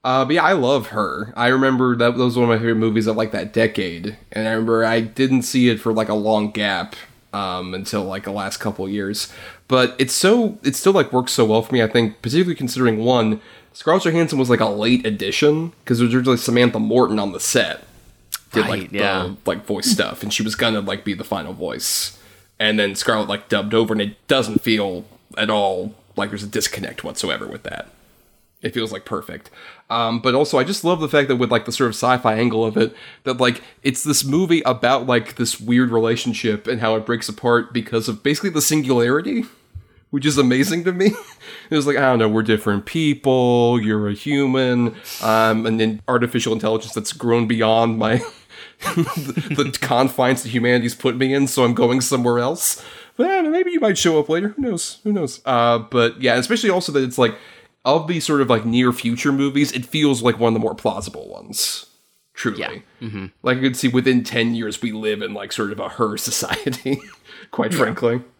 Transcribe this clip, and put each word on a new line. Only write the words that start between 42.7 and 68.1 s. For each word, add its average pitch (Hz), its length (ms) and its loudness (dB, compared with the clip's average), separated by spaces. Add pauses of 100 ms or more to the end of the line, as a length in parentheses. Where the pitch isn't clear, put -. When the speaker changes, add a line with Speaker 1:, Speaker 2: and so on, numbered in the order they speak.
Speaker 1:
people, 123 920 2
you're 107 300 0
a 101 60 -2
human, 127 800 0 (280)
um, 110 440 2
and 113 160 0
an 110 260 0
artificial 120 460 0
intelligence 107 400 -2
that's - 180 -6
grown 117 340 0
beyond 113 520 2
my, 110 180 2
<laughs> 123 60 0 (760)
the, 151 580 -4
the 135 280 -2
confines 127 600 2
that 120 60 -10
humanity's 120 460 0
put 127 220 -2
me 131 180 0
in, 139 120 2
so 127 180 2
I'm 120 100 2
going 120 260 2
somewhere 120 380 0
else. 135 440 -2 (340)
But, 302 100 2
I 381 100 0
don't 349 80 2
know, 302 60 0
maybe 359 200 0
you 330 100 0
might 214 180 2
show 160 200 2
up 147 120 0
later. 180 180 0
Who 269 140 -6
knows? 214 420 -6
Who 208 80 -2
knows? 165 320 -4
Uh, 120 340 2
but 117 440 0
yeah, 120 140 4
especially 214 340 0
also 180 220 0
that 139 120 2
it's 123 140 -4
like, 113 160 2 (500)
of 151 240 2
these 170 160 -2
sort 143 160 2
of, 123 80 2
like, 113 160 2
near 123 280 2
future 120 400 -2
movies, 139 400 0
it 123 120 -6
feels 143 380 2
like 113 160 2
one 117 100 4
of 113 60 4
the 110 60 0
more 113 140 -2
plausible 92 540 -6
ones. - 560 -8 (480)
Truly. 107 280 -6
Speaker 2:
Yeah. - 120 -6 (300)
Mm-hmm. 104 240 -10 (160)
Speaker 1:
Like, 127 160 0
I - 20 -4
could 131 160 0
see 131 120 0
within 123 360 2
ten 117 300 -2
years 107 260 -6
we 117 120 -4
live 107 280 -4
in, 101 140 -8
like, 101 180 -12
sort 104 200 -4
of 101 80 -10
a 95 100 -6
her 110 260 -2
<laughs> - 0 -
society, - 840 -4 (500)
quite 214 220 -2
Speaker 2:
Yeah. 175 60 -2
Speaker 1:
frankly. 120 440 0 (180)